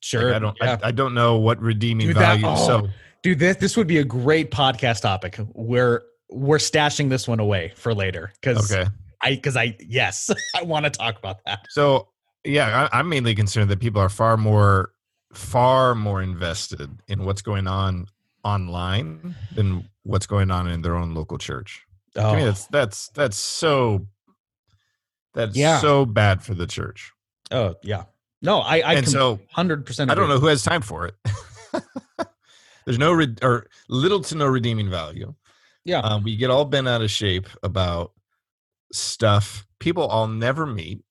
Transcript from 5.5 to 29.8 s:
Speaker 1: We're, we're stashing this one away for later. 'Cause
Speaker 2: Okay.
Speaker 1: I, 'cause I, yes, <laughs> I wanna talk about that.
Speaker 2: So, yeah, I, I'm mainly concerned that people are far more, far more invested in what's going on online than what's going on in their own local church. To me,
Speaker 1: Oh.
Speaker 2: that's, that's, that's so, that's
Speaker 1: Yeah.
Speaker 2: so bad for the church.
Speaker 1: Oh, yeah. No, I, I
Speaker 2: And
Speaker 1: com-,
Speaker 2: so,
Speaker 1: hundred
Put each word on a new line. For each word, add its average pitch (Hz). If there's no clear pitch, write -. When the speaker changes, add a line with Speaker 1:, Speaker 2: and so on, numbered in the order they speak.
Speaker 1:
We're, 120
we're 139
stashing 147
this 131
one 113
away 101
for -
later. 95
'Cause 110
Speaker 2:
Okay. 92
Speaker 1:
I, 131
'cause 135
I, 117
yes, 110
<laughs> -
I 180
wanna 156
talk 113
about 95
that. -
Speaker 2:
So, 143
yeah, 139
I, 117
I'm 160
mainly 123
concerned 104
that 98
people 107
are 95
far 113
more, 101
far 127
more 104
invested 85
in 98
what's 98
going 98
on 95
online 101
than 95
what's 95
going 98
on 90
in 85
their 85
own 85
local 80
church. -
To 107
me, 160
Speaker 1:
Oh. -
Speaker 2:
that's, 101
that's, 131
that's 135
so, 123
that's 110
Speaker 1:
Yeah. 147
Speaker 2:
so 143
bad 104
for 101
the 85
church. -
Speaker 1:
Oh, 107
yeah. 101
No, 175
I, 143
I 156
Speaker 2:
And 139
Speaker 1:
com-, 147
Speaker 2:
so, 131
Speaker 1:
hundred 165